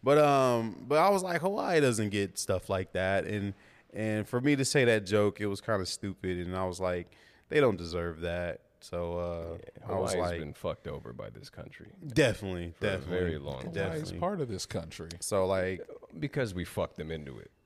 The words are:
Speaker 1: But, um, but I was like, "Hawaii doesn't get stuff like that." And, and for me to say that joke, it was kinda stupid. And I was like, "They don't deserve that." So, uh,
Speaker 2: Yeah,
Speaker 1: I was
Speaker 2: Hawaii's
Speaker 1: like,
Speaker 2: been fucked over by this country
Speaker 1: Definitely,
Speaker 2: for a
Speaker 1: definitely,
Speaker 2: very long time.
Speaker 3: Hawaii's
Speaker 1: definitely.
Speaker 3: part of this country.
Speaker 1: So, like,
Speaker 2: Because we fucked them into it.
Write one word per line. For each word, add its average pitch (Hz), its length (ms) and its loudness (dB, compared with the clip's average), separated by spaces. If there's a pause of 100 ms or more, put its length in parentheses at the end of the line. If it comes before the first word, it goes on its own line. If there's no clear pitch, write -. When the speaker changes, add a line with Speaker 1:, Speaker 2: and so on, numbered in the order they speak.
Speaker 1:
But, 143 160 6
um, 127 680 4
but 147 100 4
I 185 120 6
was 190 120 4
like, 175 200 -2
"Hawaii 190 380 2
doesn't 113 300 4
get 98 280 0
stuff - 320 -2
like 95 220 0
that." 95 320 2
And, 101 280 -2 (400)
and 107 340 -2
for 123 140 -2
me 143 160 4
to 135 80 2
say 131 220 4
that 110 180 6
joke, 104 360 4
it 104 60 -2
was 98 140 -2
kinda 101 240 0
stupid. 92 540 -6
And 90 180 -4
I 95 80 0
was 92 160 -4
like, 90 280 -2 (420)
"They 151 100 4
don't 120 160 6
deserve 85 460 -4
that." 85 380 -4 (200)
So, 87 380 -6
uh, 85 400 -6
Speaker 2:
Yeah, - 360 -12
Speaker 1:
I 95 40 0
was 95 140 0
Speaker 2:
Hawaii's 90 180 0
Speaker 1:
like, 85 100 -4
Speaker 2:
been 71 140 -8
fucked - 340 -8
over 73 240 -10
by 52 180 -12
this 50 200 -18
country - 380 -18 (180)
Speaker 1:
Definitely, 98 720 0
Speaker 2:
for - 80 -2
a 104 60 2
Speaker 1:
definitely, 90 260 -2
Speaker 2:
very 85 200 0
long 69 260 -8
time. - 100 -8
Speaker 3:
Hawaii's 98 240 -2
Speaker 1:
definitely. 90 220 -8
Speaker 3:
part 185 200 -2
of 131 80 -4
this 95 180 -6
country. 82 440 -8 (100)
Speaker 1:
So, 95 260 2
like, 95 400 0 (320)
Speaker 2:
Because 135 360 -4
we 90 100 -2
fucked - 320 -4
them 78 140 -8
into 71 280 -8
it. - 120 -18 (140)